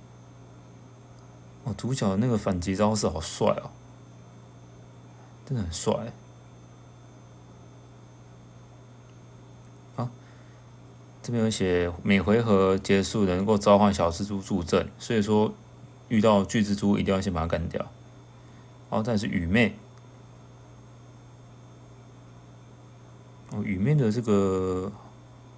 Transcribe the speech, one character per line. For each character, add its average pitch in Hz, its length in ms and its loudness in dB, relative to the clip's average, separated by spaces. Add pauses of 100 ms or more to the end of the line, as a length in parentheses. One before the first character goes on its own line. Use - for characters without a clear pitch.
(1600)
哦， 104 120 -6
主 117 160 -4
角 107 240 -2
那 113 100 2
个 120 120 0
反 98 200 -4
击 95 160 -4
招 107 200 2
式 107 120 -2
好 82 140 -4
帅 - 280 -2
哦， - 200 -2 (1800)
真 131 140 -6
的 107 40 -2
很 85 80 -6
帅。 - 220 -2 (4000)
好， 123 120 -8 (1120)
这 - 120 -8
边 117 120 0
有 110 60 2
写 90 420 0 (100)
每 98 200 2
回 104 180 2
合 95 380 2
结 98 240 2
束 104 220 -2
能 92 200 0
够 104 140 2
召 101 180 6
唤 101 160 6
小 90 160 0
蜘 85 160 -6
蛛 98 160 -6
助 98 220 -4
阵， 85 260 0 (100)
所 - 160 -4
以 110 60 2
说 107 320 2 (540)
遇 110 140 0
到 104 240 6
巨 110 180 0
蜘 101 120 -2
蛛 101 220 2
一 104 60 0
定 92 100 0
要 95 80 0
先 92 120 -4
把 82 80 -2
它 82 60 -2
干 85 220 -4
掉。 - 160 -8 (1040)
然 - 100 -4
后 110 40 -2
再 120 100 -4
来 110 60 2
是 98 80 -6
雨 87 180 -4
妹。 101 320 2 (3750)
哦， 104 120 -6
雨 98 140 -4
妹 113 180 2
的 131 160 2
这 117 120 -2
个 95 680 0 (680)